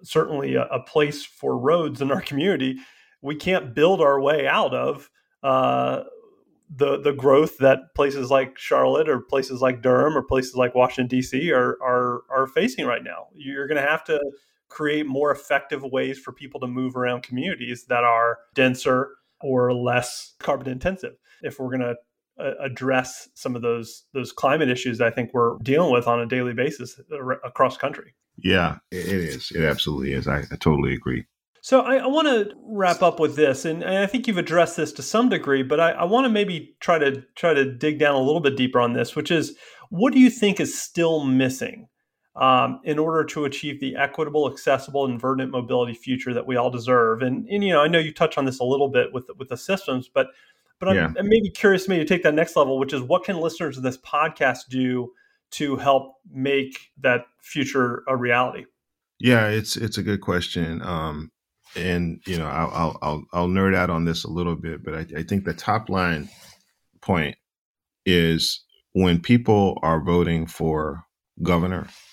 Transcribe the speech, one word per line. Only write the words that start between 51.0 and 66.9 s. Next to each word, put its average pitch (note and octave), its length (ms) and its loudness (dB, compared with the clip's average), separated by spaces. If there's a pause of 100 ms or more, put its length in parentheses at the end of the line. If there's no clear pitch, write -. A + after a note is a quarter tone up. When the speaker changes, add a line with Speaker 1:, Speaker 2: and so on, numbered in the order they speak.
Speaker 1:
I'm G3+ 80 -2
maybe A3 220 4
curious F#3+ 400 2
maybe E3 160 0
to - 20 -10
take F3+ 160 0
that D3+ 120 4
next D#3+ 200 0
level, C3+ 240 2
which C3+ 140 -2
is, C3+ 80 -4
what F3 240 0
can F3 160 -4
listeners D#3+ 340 -6
of B2+ 80 -10
this B2+ 140 -4
podcast C#3+ 720 -2
do B2+ 420 -2 (400)
to C#3 240 -2
help C3+ 380 2 (180)
make C3+ 460 -2 (240)
that B2 240 2 (160)
future C3 640 -2
a C3 80 0
reality? B2 500 0 (540)
Speaker 2:
Yeah, A2+ 280 4
it's, G#2+ 280 -2
it's A2 220 -6
a G2+ 60 -4
good G2+ 180 -2
question. E2+ 640 -2
Um, D#2+ 480 -6 (440)
and, F2 500 -2
you F#2 120 -4
know, D#2 100 -4
I'll, D2+ 260 -2
I'll, D#2+ 280 -2
I'll, D2+ 220 -6 (100)
I'll F2 140 0
nerd F#2+ 280 2
out F2+ 140 2
on E2 160 -2
this E2 180 -4
a - 80 -10
little E2+ 240 -4
bit, E2 280 -10
but D#2 120 -10
I, D#2+ 100 -8 (120)
I E2 60 -6
think G2 200 -2
the E2+ 100 -4
top G#2+ 360 -4
line F2 400 -2 (720)